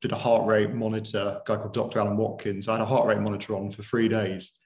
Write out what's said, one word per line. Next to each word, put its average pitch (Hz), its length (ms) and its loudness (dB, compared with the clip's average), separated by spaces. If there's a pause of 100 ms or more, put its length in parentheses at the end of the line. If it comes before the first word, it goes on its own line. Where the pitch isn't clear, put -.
did - 120 -4
a 107 40 -4
heart 117 300 2
rate 107 280 4
monitor, 110 680 -2
a - 40 -18
guy 151 120 0
called - 180 -6
Doctor 113 240 -2
Alan 104 180 2
Watkins. 107 520 -4
I 110 60 2
had 113 80 0
a 110 40 -2
heart 123 220 4
rate 107 100 4
monitor 107 380 -2
on 101 160 -6
for 104 100 -14
three 113 260 2
days, 98 440 -2 (140)